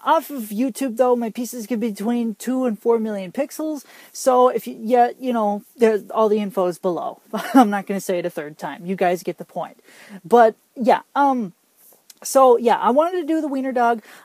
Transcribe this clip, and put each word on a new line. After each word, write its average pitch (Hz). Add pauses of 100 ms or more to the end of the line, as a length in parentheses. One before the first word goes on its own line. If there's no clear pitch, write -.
off 294
of 277
YouTube, 226
though, 247
my 233
pieces 233
can 226
be 233
between 226
two 254
and 220
four 233
million 208
pixels. 302 (300)
So 254
if 247
you, 254
yeah, 240
you 254
know, 208 (120)
there, 220 (100)
all 220
the 214
info 190
is 170
below. 143 (180)
<laughs> -
I'm 240
not 202
gonna 196
say 180
it 170
a 175
third 156
time. 156
You 190
guys 180
get -
the 180
point. - (400)
But 226 (200)
yeah, 240 (120)
um, 262 (720)
so 262
yeah, 233
I 202
wanted 339
to 285
do 320
the 302
wiener 262
dog. 233 (240)